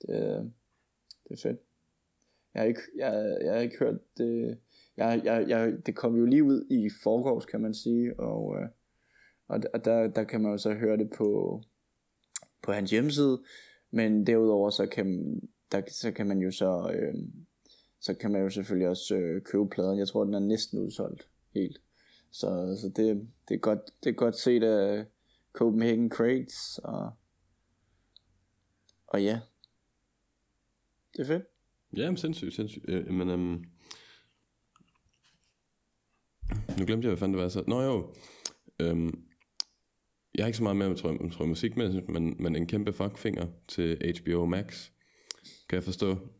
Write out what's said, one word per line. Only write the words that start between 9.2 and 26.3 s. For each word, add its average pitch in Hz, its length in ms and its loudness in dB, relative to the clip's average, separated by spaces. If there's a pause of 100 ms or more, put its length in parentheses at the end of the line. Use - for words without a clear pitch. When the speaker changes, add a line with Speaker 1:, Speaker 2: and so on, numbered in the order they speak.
Speaker 1:
og, 107 120 0 (140)
og 113 100 -4
der, 113 240 4
der 107 160 0
kan 110 160 -2
man 104 120 2
jo 101 60 -2
så 107 160 0
høre 110 220 2
det 110 200 0
på, 104 460 2 (1000)
på 101 100 -2
hans 101 180 -2
hjemmeside, 135 520 2 (480)
men 107 360 4
derudover 110 440 6
så 101 160 0
kan, 95 540 -2 (320)
der, 98 160 0
så - 240 -6
kan 107 140 -4
man 98 120 0
jo 92 120 0
så, 90 440 0
øh, - 200 -2 (920)
så 95 80 -2
kan 104 180 -2
man 98 100 2
jo 98 80 0
selvfølgelig 95 380 0
også, 92 260 -2
øh, 90 280 0
købe 101 260 0
pladen. 95 300 0
Jeg 98 100 0
tror, 107 160 0
den 101 100 0
er 101 40 0
næsten 104 400 0
udsolgt - 500 -6 (260)
helt. 95 240 -2 (520)
Så, 95 500 -4
så 98 160 -4
det, 110 340 0 (180)
det 113 60 0
er 110 40 -2
godt, 107 220 2 (240)
det 127 60 2
er 110 40 -2
godt 117 220 0
set 120 260 4
af 107 440 2 (460)
Copenhagen 117 580 2
Crates, - 760 -2